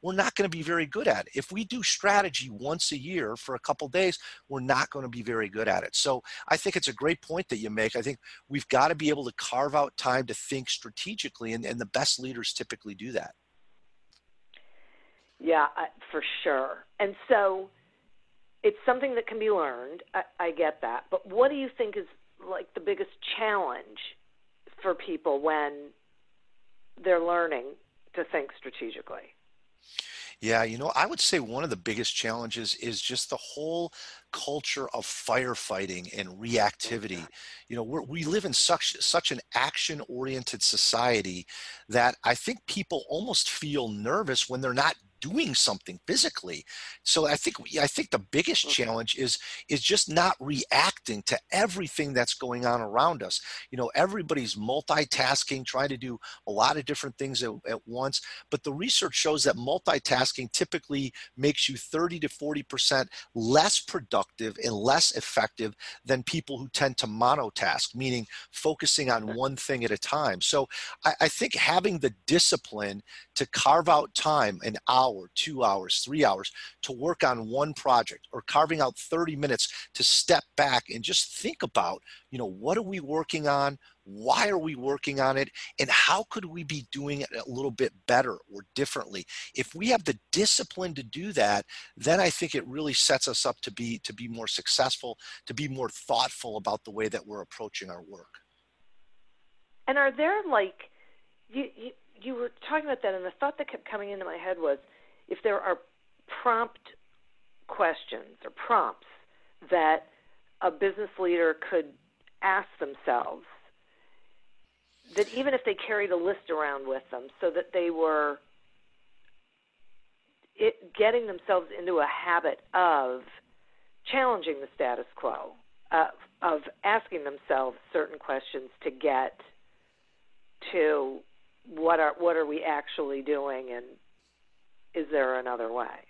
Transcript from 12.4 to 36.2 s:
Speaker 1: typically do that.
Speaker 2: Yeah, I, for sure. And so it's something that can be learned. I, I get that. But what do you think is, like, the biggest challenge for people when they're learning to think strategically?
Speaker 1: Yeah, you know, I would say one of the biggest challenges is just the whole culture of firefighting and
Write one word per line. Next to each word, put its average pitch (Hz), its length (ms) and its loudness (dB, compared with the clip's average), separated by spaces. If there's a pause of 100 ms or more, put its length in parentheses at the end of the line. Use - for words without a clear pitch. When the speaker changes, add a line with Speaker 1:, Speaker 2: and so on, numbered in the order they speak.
Speaker 1:
typically 107 400 -10
do 107 200 -10
that. - 200 -4 (2000)
Speaker 2:
Yeah, 160 360 4
I, 170 120 -4 (240)
for 156 120 -6 (200)
sure. 135 420 -2 (140)
And 202 160 0 (120)
so 196 420 4 (960)
it's 208 220 4
something 254 300 2
that 233 100 -2
can 226 140 -8
be 220 100 0
learned. 147 540 -2 (100)
I, 113 100 -2 (160)
I 170 120 0
get 156 300 0
that. 117 280 -4
But 190 180 -2
what 233 220 6
do 294 60 -4
you 269 200 -4
think 208 220 -2
is, 180 100 -8 (400)
like, 185 280 -8
the - 60 -10
biggest 190 300 -2 (260)
challenge 180 640 -2 (840)
for 185 140 2
people 156 460 -2
when 147 480 0 (1120)
they're 180 200 4
learning 170 420 0 (500)
to 170 100 -4
think 143 320 -4
strategically? - 760 -12 (1040)
Speaker 1:
Yeah, 113 240 4
you 113 140 -4
know, 139 180 -2
I 160 120 6
would 330 120 -6
say - 200 4
one 123 240 -4
of 156 80 -2
the 110 40 -2
biggest 107 400 -2
challenges 117 600 -4
is 113 260 -6
just - 280 -4
the 131 80 -4
whole 165 540 -6 (400)
culture 143 600 -6
of 113 120 -6
firefighting 98 1080 -2
and 98 140 -8